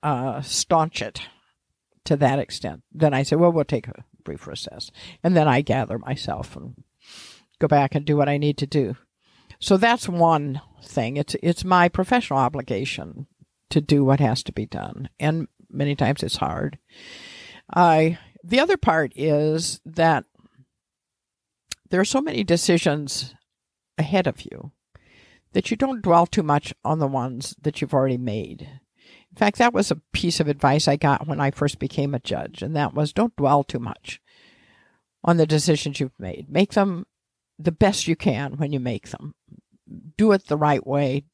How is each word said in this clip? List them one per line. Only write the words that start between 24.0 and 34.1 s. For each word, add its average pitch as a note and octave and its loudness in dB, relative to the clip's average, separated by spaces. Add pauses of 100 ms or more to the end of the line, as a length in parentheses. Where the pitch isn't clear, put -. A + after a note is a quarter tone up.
of - -6
you - -16 (800)
that - -2
you A3+ -2
don't C4 -4
dwell E3+ 4
too - -2
much D3 0 (120)
on D#3 0
the D3+ 0
ones C3 -6
that - -4
you've C#3+ -4
already C3+ 2
made. A2+ -6
In - -20
fact, G#3 0
that A#3+ 4
was G#3 0
a D#3 -2 (120)
piece - -2
of D3+ 0
advice C#3+ 2
I C#3+ 2
got C#3+ 0
when C#3+ -4
I C#3 2
first - -2
became C#3 -4
a B2 -2
judge, - -8
and D3+ -4
that C#3+ -2
was, D3 -2
"Don't A3+ 0
dwell C#3+ 4
too - -8
much - -12 (1040)